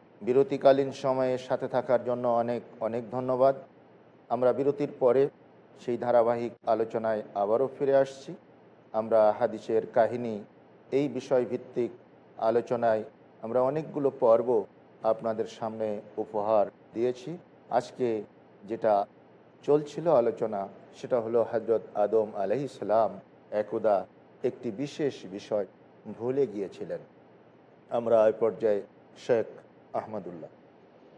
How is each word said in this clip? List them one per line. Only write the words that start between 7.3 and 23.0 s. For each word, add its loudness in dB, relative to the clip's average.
আবারও 2
ফিরে 2
আসছি। 0
আমরা 4
হাদিসের -2
কাহিনী, 0
এই 2
বিষয়ভিত্তিক -2
আলোচনায় 0
আমরা 0
অনেকগুলো -2
পর্ব 4
আপনাদের -2
সামনে -6
উপহার 2
দিয়েছি। -4
আজকে -2
যেটা 2
চলছিল 2
আলোচনা, 0
সেটা -2
হলো 2
হযরত -2
আদম 2
আলাইহিস -4
সালাম 0